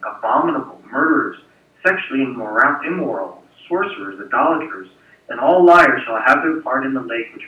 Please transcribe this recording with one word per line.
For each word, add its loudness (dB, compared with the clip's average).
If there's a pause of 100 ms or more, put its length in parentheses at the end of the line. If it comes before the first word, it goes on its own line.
abominable, -2
murderers, 0 (460)
sexually -2
immora-, -2
immoral, -6 (240)
sorcerers, -6
idolaters, -2 (420)
and -10
all 4
liars 6
shall -4
have 4
their -2
part -2
in -4
the -4
lake -8
which -18